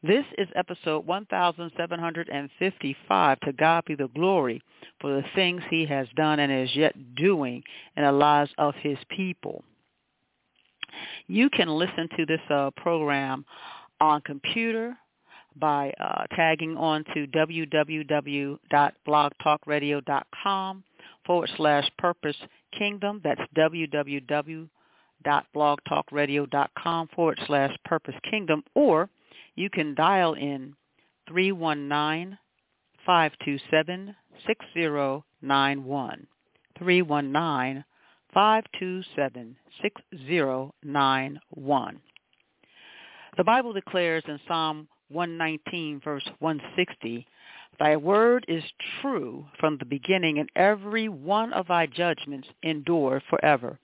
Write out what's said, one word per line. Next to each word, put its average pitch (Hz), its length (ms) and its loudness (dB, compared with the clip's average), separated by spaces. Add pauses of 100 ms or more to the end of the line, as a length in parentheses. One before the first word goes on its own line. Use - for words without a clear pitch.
This 220 200 4 (140)
is 196 160 0
episode 170 500 -4
one 190 220 -4
thousand 175 500 -2
seven 170 220 -4
hundred 165 300 -6
and 143 200 -6 (120)
fifty-five. 170 800 2
To 143 120 -4
God 160 340 2
be 156 100 -6
the 139 180 -2
glory 151 480 0 (380)
for 143 100 -6
the 139 140 0 (100)
things 180 340 0
he 160 180 0
has 139 280 -2
done 151 240 2
and 143 140 2
is 131 240 0
yet 151 180 2 (220)
doing 143 480 0 (320)
in 147 80 2
the 139 80 6
lives 147 440 4
of 147 200 0
his 143 220 -4 (100)
people. - 560 -8 (1600)
You 226 240 4
can 175 200 2
listen 165 460 -2
to 170 80 0
this, 160 160 0 (100)
uh, 139 260 2
program 143 680 -2 (560)
on 151 220 6
computer 226 760 -4 (580)
by, 143 460 0
uh, - 240 -4 (100)
tagging 160 420 2
on 156 280 0 (100)
to 151 140 -4
w 160 380 0
w 156 360 0
w 143 560 -4 (100)
dot 143 260 4 (120)
blog 147 240 4 (100)
talk 151 240 2
radio 147 360 -2
dot 139 260 -2 (160)
com 190 400 -4 (420)
forward 170 320 2
slash 147 320 4 (100)
purpose 170 360 -2 (420)
kingdom. 202 460 -4
That's 143 180 -2 (140)
w 160 320 2
w 143 320 -4
w 151 500 -6 (540)
dot 143 320 2
blog 147 240 2 (100)
talk 151 220 -2
radio 143 360 0
dot 139 300 -2
com 165 380 -4
forward 165 320 0
slash 139 380 2
purpose - 320 -4 (120)
kingdom. 160 360 -2 (100)
Or 202 340 4 (460)
you 190 160 -4
can 151 240 -2
dial 165 400 4
in 139 400 -6 (540)
three 185 240 2
one 156 340 -2
nine, 156 500 -2 (720)
five 170 240 4 (140)
two 143 120 -2 (140)
seven, 180 460 0 (320)
six - 260 -2
zero 147 500 -2 (180)
nine 139 420 2
one. 135 420 -6 (500)
Three 180 260 2
one 147 280 0
nine, 139 540 -2 (500)
five 220 300 4 (160)
two 185 240 -6 (100)
seven, 123 400 -4 (260)
six - 220 -6 (240)
zero 135 560 0
nine 139 560 2 (120)
one. 135 500 -2 (1400)
The 185 60 4
Bible 240 280 4
declares 170 560 -2
in 147 180 -10
Psalm 156 400 -2 (220)
one 165 300 -6
nineteen, 156 640 -6
verse 143 240 -6 (100)
one 156 220 -2 (160)
sixty, 117 500 -4 (520)
"Thy 151 180 4
word 214 500 4
is 165 160 -4 (380)
true 143 460 -6 (120)
from 151 200 2
the 123 80 -10
beginning, 151 520 0
and 151 160 -2
every 208 540 2
one 202 460 -2
of 185 140 -4
thy 170 180 2
judgments 147 600 -4 (160)
endure 147 680 0
forever." 135 540 2